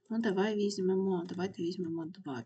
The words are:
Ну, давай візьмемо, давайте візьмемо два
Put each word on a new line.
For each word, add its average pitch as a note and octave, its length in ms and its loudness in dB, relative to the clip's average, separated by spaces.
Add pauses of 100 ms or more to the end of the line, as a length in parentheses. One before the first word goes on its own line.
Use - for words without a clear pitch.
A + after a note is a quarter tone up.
(100)
Ну, A3+ 80 0
давай G#3+ 380 2
візьмемо, F#3+ 720 2
давайте F3+ 340 -4
візьмемо E3+ 420 -4
два D#3 420 -8